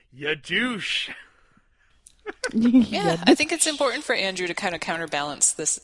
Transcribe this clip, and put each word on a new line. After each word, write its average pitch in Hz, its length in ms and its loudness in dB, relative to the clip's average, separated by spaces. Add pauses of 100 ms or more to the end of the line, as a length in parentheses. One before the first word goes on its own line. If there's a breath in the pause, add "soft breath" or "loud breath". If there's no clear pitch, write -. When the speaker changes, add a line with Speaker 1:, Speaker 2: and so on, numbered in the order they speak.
(120)
Speaker 1:
Ya 139 280 -6
douche. 202 760 -4
<laughs> - 60 -18 (1200 loud breath)
Speaker 2:
<laughs> - 100 -6
Speaker 3:
Yeah, 226 640 4
Speaker 2:
Ya - 20 0 (100)
Speaker 3:
I 269 80 8
think - 180 2
it's 330 140 0
important 285 380 0
for 254 100 0
Andrew 190 320 -2
to 170 80 -4
kind 185 200 -4
of 165 60 -8
counterbalance 151 720 -2
this, - 320 -4